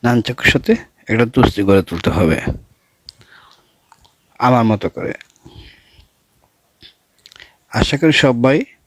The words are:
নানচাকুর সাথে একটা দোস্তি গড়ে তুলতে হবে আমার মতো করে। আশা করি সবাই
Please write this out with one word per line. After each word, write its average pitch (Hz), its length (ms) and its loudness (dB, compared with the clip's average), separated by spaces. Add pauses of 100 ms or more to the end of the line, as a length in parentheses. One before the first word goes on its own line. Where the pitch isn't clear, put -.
নানচাকুর 120 480 0
সাথে 175 200 0 (360)
একটা 113 160 2 (100)
দোস্তি 117 320 2
গড়ে 98 220 4
তুলতে 85 280 -4
হবে 80 200 0 (2000)
আমার 123 320 2
মতো 101 240 -2
করে। - 180 -8 (2750)
আশা - 220 -2
করি 160 120 4 (100)
সবাই 131 340 2 (300)